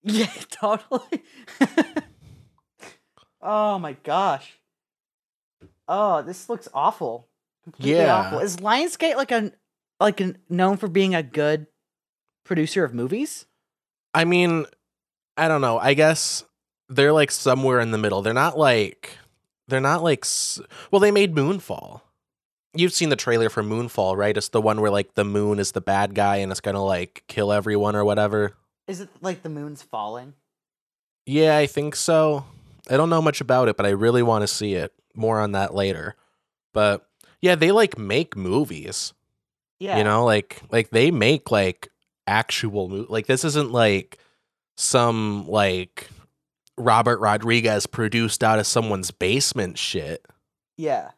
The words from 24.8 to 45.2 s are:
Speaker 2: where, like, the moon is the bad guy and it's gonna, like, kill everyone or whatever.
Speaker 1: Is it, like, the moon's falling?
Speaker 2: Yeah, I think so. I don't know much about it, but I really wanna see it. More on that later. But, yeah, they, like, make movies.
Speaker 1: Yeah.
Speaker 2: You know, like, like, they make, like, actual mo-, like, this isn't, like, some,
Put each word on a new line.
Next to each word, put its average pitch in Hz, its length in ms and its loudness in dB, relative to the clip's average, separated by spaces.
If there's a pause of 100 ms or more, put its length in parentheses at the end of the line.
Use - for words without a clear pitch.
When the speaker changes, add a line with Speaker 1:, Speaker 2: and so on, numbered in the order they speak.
Speaker 2:
where, 104 100 2
like, 101 240 -2
the 104 100 2
moon 104 340 0
is 98 140 -4
the 95 80 -4
bad 98 340 -2
guy 101 220 2
and 98 140 -4
it's 95 100 -8
gonna, 98 220 -4
like, 90 440 -4
kill 104 240 -2
everyone 104 440 0
or 104 100 0
whatever. 104 500 0 (320)
Speaker 1:
Is 185 140 -10
it, 196 80 -16 (120)
like, 185 220 -8
the 165 60 -10
moon's 147 320 -12
falling? 120 520 -10 (920)
Speaker 2:
Yeah, 151 320 4
I 147 100 2
think 147 280 -6
so. 156 500 0 (440)
I 131 80 2
don't 160 120 2
know 165 120 2
much 151 200 0
about 127 280 2
it, 101 80 -2
but 101 80 -2
I 101 40 2
really 117 340 2
wanna 107 240 2
see 104 260 -4
it. 87 200 -4 (220)
More 110 240 -2
on 104 120 -2
that 98 240 -2
later. 98 400 -4 (580)
But, 104 340 0 (340)
yeah, 180 140 4
they, 160 160 4
like, 214 260 2
make 110 400 -2
movies. 92 760 -4 (640)
Speaker 1:
Yeah. 190 180 -4
Speaker 2:
You 107 60 2
know, 107 220 4
like, 107 360 0 (100)
like, 113 200 0
they 131 200 4
make, 135 400 2
like, 98 380 0 (380)
actual 104 600 -2
mo-, 98 200 -8
like, 110 180 -4
this 131 160 2
isn't, 147 280 -2
like, 107 460 2 (600)
some, 110 680 0